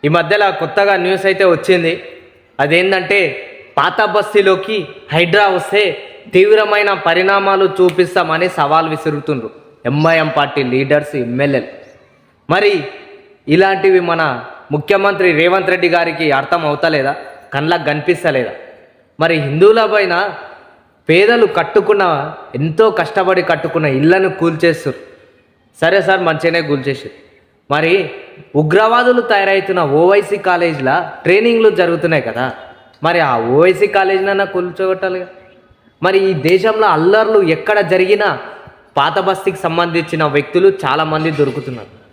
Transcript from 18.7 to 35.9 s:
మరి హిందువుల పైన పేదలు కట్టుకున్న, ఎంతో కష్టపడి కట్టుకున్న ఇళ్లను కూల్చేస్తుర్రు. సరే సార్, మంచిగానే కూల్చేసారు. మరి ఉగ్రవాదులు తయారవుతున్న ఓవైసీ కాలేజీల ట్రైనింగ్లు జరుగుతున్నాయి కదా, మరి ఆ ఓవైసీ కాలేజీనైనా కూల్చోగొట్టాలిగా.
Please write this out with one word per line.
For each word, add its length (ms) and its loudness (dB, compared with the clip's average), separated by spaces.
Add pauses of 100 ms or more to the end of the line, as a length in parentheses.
మరి 160 2 (100)
హిందువుల 360 4 (140)
పైన 180 0 (960)
పేదలు 380 4 (100)
కట్టుకున్న, 460 0 (560)
ఎంతో 260 2 (160)
కష్టపడి 400 0 (100)
కట్టుకున్న 360 -2 (120)
ఇళ్లను 400 2
కూల్చేస్తుర్రు. 600 -2 (800)
సరే 260 2
సార్, 220 0
మంచిగానే 400 -2
కూల్చేసారు. 480 -6 (520)
మరి 220 0 (680)
ఉగ్రవాదులు 680 2
తయారవుతున్న 520 0 (180)
ఓవైసీ 380 2 (100)
కాలేజీల 440 0 (320)
ట్రైనింగ్లు 540 2
జరుగుతున్నాయి 480 0
కదా, 200 -4 (600)
మరి 220 2
ఆ 60 0 (200)
ఓవైసీ 420 4
కాలేజీనైనా 580 0
కూల్చోగొట్టాలిగా. 760 -4 (720)